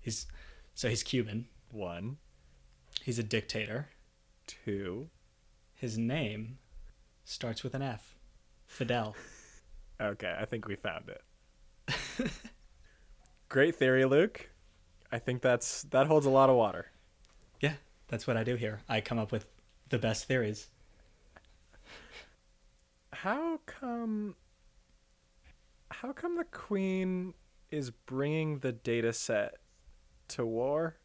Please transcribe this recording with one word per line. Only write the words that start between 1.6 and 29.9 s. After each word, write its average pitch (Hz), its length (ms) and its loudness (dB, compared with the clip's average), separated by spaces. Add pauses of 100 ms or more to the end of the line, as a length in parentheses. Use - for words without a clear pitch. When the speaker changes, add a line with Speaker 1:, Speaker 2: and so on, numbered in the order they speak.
Speaker 2:
One. 101 480 -6 (840)
Speaker 1:
He's 120 160 -2
a 120 60 -2
dictator. 110 640 -2 (580)
Speaker 2:
Two. 101 600 -6 (680)
Speaker 1:
His 113 240 -6
name 117 600 -2 (680)
starts - 400 -6
with 139 100 -6
an 135 80 -4
F. 135 320 -6 (520)
Fidel. 117 500 -2 (840)
Speaker 2:
Okay, 101 380 -2
I 107 60 -2
think 110 240 -6
we 98 80 -4
found - 320 -6
it. - 1200 -8
Speaker 1:
<laughs> - 20 -4 (1160)
Speaker 2:
Great 151 260 6
theory, 131 300 6
Luke. 147 460 4 (600)
I 117 80 -4
think 127 220 -2
that's, - 440 2
that 135 240 6
holds 151 180 6
a 135 40 6
lot 135 200 10
of 127 60 8
water. 98 300 2 (720)
Speaker 1:
Yeah, 147 140 2 (340)
that's - 180 -4
what 120 100 2
I 113 80 0
do 123 120 0
here. 107 320 -4
I 110 120 2
come 117 180 -2
up 107 140 -2
with 107 140 -2 (420)
the 127 100 0
best 110 280 0
theories. 113 420 0 (2500)
Speaker 2:
How 302 540 -2
come, 226 680 -6 (1600)
how 262 220 -8
come 349 240 -4
the 339 80 0
Queen 185 920 -2 (360)
is 139 200 -2
bringing 147 680 -2
the 127 140 -2
data 117 400 0
set 110 420 -2 (720)